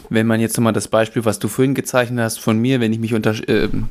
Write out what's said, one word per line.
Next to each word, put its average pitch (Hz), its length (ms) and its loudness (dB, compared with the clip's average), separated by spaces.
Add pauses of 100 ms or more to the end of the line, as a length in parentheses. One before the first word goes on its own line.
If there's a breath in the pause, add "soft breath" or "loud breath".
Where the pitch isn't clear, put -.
wenn 110 160 2
man 113 140 2
jetzt 113 180 0
nochmal 113 160 2
das 107 140 -4
Beispiel, 110 360 0
was 104 140 0
du - 100 -4
vorhin 131 280 0
gezeichnet 123 480 -2
hast, 110 160 -4
von 110 180 0
mir, 127 220 2
wenn 113 140 2
ich 113 60 -4
mich 113 140 -4
unter-, 110 340 -2
ähm, 104 440 0